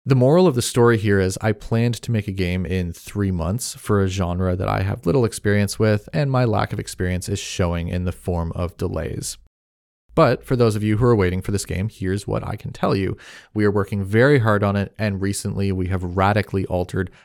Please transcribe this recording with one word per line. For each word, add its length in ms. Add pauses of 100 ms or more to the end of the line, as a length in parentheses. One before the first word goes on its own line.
The 80
moral 320
of 80
the 60
story 360
here 220
is 220
I 100
planned 440
to 180
make 160
a 20
game 340
in 280
three 360
months 460
for 260
a 60
genre 480
that 140
I 120
have 240
little 200
experience 520
with, 360
and 180
my 140
lack 260
of 80
experience 480
is 120
showing 500
in 160
the 80
form 420
of 220
delays. 600 (800)
But 260
for 120
those 200
of 60
you 160
who 80
are 100
waiting 280
for 80
this 120
game, 260
here's 360
what 180
I 120
can 180
tell 220
you. 220 (360)
We 120
are 60
working 320
very 360
hard 240
on 120
it, 220
and 240
recently 500
we 180
have 280
radically 480
altered 460 (120)